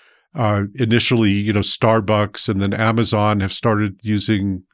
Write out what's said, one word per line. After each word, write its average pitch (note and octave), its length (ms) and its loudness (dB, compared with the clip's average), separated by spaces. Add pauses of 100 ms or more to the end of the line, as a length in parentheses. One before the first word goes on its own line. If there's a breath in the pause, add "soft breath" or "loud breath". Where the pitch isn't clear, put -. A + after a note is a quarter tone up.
(340 soft breath)
uh, G#2 300 0 (100)
initially, A#2 560 2
you G2+ 200 0
know, G#2 100 2
Starbucks G#2+ 880 0
and G2+ 120 0
then G2 140 0
Amazon G#2+ 680 0
have F#2+ 140 -2
started G#2+ 480 -2
using G2+ 600 -2 (120)